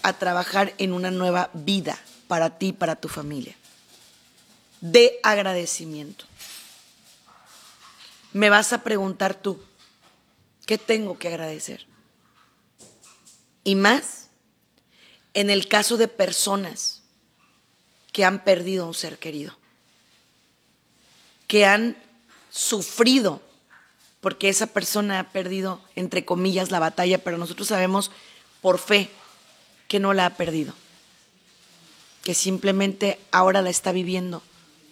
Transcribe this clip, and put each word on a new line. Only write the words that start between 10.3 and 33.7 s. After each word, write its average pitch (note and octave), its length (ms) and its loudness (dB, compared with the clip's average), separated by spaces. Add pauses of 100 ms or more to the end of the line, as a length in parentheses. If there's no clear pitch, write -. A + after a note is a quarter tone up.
¿qué A3 120 0
tengo G#3+ 400 -2
que E3+ 120 -8
agradecer? D#3 560 -10 (1800)
Y G3 120 2
más, G#3 540 0 (1040)
en G3+ 160 0
el G3+ 180 0
caso G#3 300 2
de A3 100 4
personas G3 960 -4 (1080)
que G3 140 0
han F#3+ 180 0
perdido F#3 420 2
a - 20 -10
un E3 60 -10
ser D#3 260 -10
querido, D3+ 360 -12 (1900)
que G#3 180 6
han G#3+ 320 4 (520)
sufrido A#3 920 0 (800)
porque G3 280 0
esa G#3 180 0
persona G3+ 520 -2
ha F#3 120 -10
perdido, F#3+ 500 -6 (140)
entre F#3 300 -4
comillas, F#3 460 0
la F3+ 80 0
batalla, F3+ 440 0
pero E3+ 140 -4
nosotros F3+ 320 -8
sabemos F#3+ 420 0 (500)
por F3+ 160 4
fe G3+ 320 0 (800)
que G#3 120 0
no G3 140 2
la F#3+ 120 4
ha F3+ 120 -2
perdido, D#3+ 360 -4 (1500)
que F3 100 -4
simplemente G3 840 0 (120)
ahora F#3+ 300 6
la F#3 80 0
está F3+ 220 -2